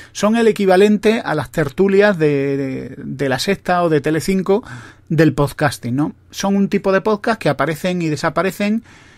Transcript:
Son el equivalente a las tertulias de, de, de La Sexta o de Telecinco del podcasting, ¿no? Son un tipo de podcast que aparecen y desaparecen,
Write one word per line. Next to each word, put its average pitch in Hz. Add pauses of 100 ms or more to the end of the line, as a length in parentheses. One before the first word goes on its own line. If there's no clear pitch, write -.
(140)
Son 214
el 233
equivalente 208
a 156
las 143
tertulias 196
de, 139
de, 131
de 143
La 127
Sexta 180
o 170
de 156
Telecinco 190 (460)
del 156
podcasting, 143
¿no? 156 (180)
Son 196
un 196
tipo 196
de 190
podcast 220
que 156
aparecen 165
y 160
desaparecen, 180 (340)